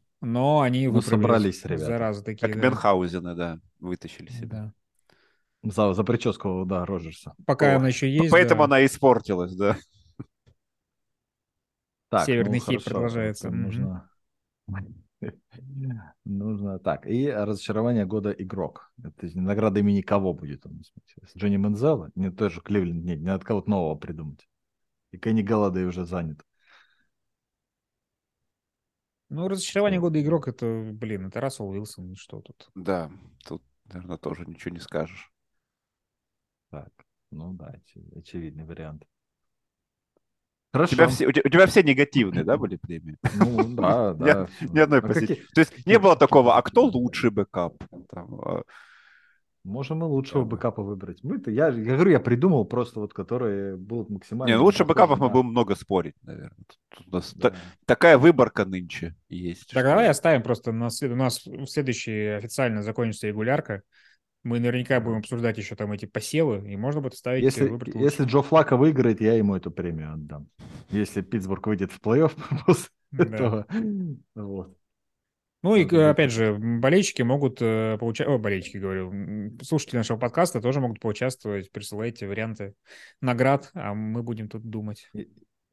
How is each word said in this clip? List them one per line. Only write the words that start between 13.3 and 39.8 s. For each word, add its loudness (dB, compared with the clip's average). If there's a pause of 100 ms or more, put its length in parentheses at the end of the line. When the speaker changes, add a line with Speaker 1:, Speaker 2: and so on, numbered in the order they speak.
Speaker 2:
это -6
Speaker 1:
Мгм. -4
Speaker 2:
нужно, -6 (580)
<laughs> -14 (100)
нужно -6
так. -4
И -2
разочарование -2
года -4
игрок. -10 (120)
Это -14 (120)
награда 0
имени 2
кого 0
будет? -14
Он, -18
в -20
смысле, -20
Джонни 0
Манзелло? 0
Не, -4
тоже -4
Кливленд, -2
не, -4
не -6
от -2
кого-то -4
нового -2
придумать. -14 (640)
И -18
Кенни 0
Галладей 0
уже -6
занят. -8 (2750)
Speaker 1:
Ну, -6
разочарование 0
Speaker 2:
Что? 2
Speaker 1:
года 0
игрок — 0
это, -6
блин, -8
это -10
Рассел -6
Уилсон, -12
что -18
тут? -20
Speaker 3:
Да, -4 (360)
тут, -14 (240)
наверное, -14
тоже -10
ничего -14
не -14
скажешь. -10 (1400)
Speaker 2:
Так, -18 (400)
ну -14
да, -16
очи-, -20
очевидный -14
вариант. -16 (1800)